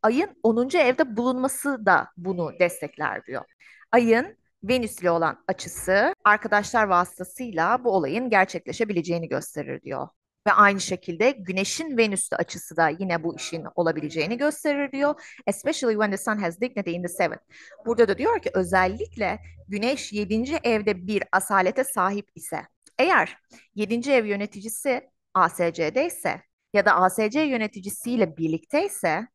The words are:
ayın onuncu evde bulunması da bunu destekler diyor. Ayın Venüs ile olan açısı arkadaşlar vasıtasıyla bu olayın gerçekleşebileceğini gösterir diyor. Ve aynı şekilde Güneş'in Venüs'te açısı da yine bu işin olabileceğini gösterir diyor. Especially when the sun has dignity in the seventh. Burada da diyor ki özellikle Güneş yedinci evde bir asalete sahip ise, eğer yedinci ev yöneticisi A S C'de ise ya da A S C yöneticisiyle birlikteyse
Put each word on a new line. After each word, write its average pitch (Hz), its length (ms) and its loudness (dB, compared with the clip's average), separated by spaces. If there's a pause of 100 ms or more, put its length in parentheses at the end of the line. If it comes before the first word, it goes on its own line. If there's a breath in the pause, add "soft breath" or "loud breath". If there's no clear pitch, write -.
ayın 254 260 2 (140)
onuncu 240 340 2
evde 254 400 2
bulunması 254 680 -2
da 180 220 4 (100)
bunu 175 420 -4
destekler 151 640 0
diyor. 127 180 -8 (480 soft breath)
Ayın 240 460 4 (260)
Venüs 226 380 -2
ile 175 100 2
olan 165 360 0
açısı 202 760 0
arkadaşlar 208 600 2
vasıtasıyla 185 1000 0
bu 240 80 2
olayın 190 380 0
gerçekleşebileceğini 175 1000 0
gösterir 139 540 -8
diyor. 135 260 -8 (400)
Ve 202 40 4
aynı 202 280 6
şekilde 185 520 0
Güneş'in 202 680 -4
Venüs'te 214 380 0
açısı - 420 -6
da 165 120 4
yine 170 340 -4
bu 165 120 -4
işin - 300 -10 (100)
olabileceğini 156 600 -2
gösterir 285 540 -2
diyor. 285 300 0 (260 loud breath)
Especially 247 460 -2
when 208 180 0
the 190 60 -4
sun 214 200 -4
has 180 240 -4
dignity 202 340 -4
in 180 80 -6
the 175 40 -6
seventh. 175 340 -2 (440 loud breath)
Burada 226 220 4
da 196 100 0
diyor 427 220 0
ki 523 140 -6
özellikle 190 840 -2 (280 soft breath)
Güneş 220 460 -4
yedinci 220 500 -2
evde 208 440 0
bir 202 240 -2
asalete 185 520 2
sahip 202 520 -2
ise, 160 260 -10 (360)
eğer 294 400 2 (380 loud breath)
yedinci 233 360 -2
ev 240 140 4
yöneticisi 208 840 -4 (240)
A 175 160 4
S 170 240 0
C'de 170 320 0
ise - 360 -6 (320)
ya 202 120 4
da 202 100 6
A 185 140 6
S 214 200 0
C 277 120 0
yöneticisiyle 214 960 -2
birlikteyse 170 960 -2